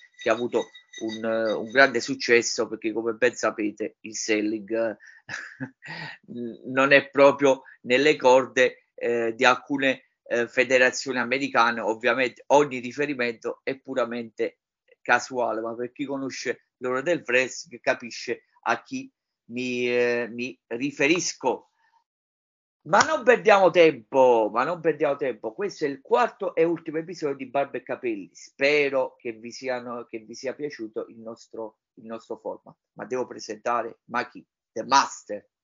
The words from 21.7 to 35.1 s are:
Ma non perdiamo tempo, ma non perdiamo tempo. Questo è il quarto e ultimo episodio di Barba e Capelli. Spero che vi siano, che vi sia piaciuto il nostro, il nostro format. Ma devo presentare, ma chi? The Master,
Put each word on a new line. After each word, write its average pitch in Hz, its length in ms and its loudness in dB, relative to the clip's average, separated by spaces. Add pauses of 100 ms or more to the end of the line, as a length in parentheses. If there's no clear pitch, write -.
Ma 175 140 2
non 294 240 2
perdiamo 202 480 6
tempo, 127 840 6
ma 117 100 2
non 165 160 -4
perdiamo 151 360 0
tempo. 120 400 -6
Questo 190 300 -6
è - 20 -2
il 135 140 -8
quarto 220 520 -2
e 165 120 2
ultimo 165 340 -4
episodio 160 360 -6
di 135 120 -12
Barba 127 320 -4
e - 20 -10
Capelli. 113 500 -6
Spero 139 840 0
che 120 140 -10
vi 110 180 -16
siano, 120 580 -8
che 113 120 -12
vi 110 160 -18
sia 123 180 -8
piaciuto 117 540 -10
il 113 100 -20
nostro, 110 640 -16 (160)
il 120 100 -20
nostro 113 320 -12
format. - 380 -14 (180)
Ma 110 120 -12
devo 123 200 -6
presentare, 113 760 -8 (100)
ma 120 180 -4
chi? - 160 -20 (260)
The 110 120 -8
Master, 117 640 0 (160)